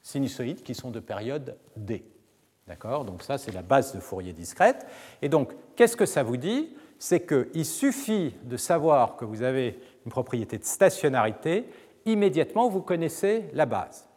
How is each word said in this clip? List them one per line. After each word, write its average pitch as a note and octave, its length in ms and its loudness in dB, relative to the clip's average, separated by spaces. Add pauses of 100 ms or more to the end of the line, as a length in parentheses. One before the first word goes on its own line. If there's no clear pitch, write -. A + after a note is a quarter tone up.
sinusoïdes C3+ 600 -4
qui - 120 -8
sont B2 160 -10
de A#2 80 -8
période A#2+ 580 -8 (180)
D. G#2 280 -6 (640)
D'accord ? A#2 380 -6
Donc F2+ 180 -10
ça, C#3 140 -6
c'est B2 160 -10
la F#2 80 -8
base A#2+ 340 2
de F#2+ 40 -8
Fourier F#2 340 -10
discrète. F3+ 520 2 (360)
Et D3 80 -2
donc, C#3+ 240 2 (220)
qu'est-ce A#3 200 6
que G3 100 4
ça C#3+ 180 0
vous A#2+ 140 -2
dit ? A#3 320 -2 (300)
C'est F3 260 0
qu'il D3+ 400 0
suffit A3 760 -2
de A#2+ 140 -8
savoir D3+ 580 4
que B2 100 -10
vous G#2+ 160 -6
avez B2+ 380 0 (260)
une A#2 60 -10
propriété A#2 460 -4
de - 80 -10
stationnarité, D#3 1040 2 (360)
immédiatement, G#3 600 2
vous F#3+ 140 0
connaissez F3+ 720 -2
la C#3+ 120 2
base. G2+ 520 -6